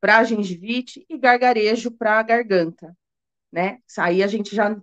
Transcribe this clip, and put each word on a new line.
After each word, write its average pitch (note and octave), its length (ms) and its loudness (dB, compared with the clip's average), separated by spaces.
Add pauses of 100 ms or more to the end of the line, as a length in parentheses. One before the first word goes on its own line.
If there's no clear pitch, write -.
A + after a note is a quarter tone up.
pra A3 240 6
gengivite G#3+ 840 -6
e D#4 100 -12
gargarejo A#3+ 720 2
pra A3 320 0
garganta, F#3+ 720 -2 (560)
né? F#3 340 -4
Isso - 140 -10
aí F3 220 0
a G3 40 2
gente G3+ 280 -6
já G#3 280 -2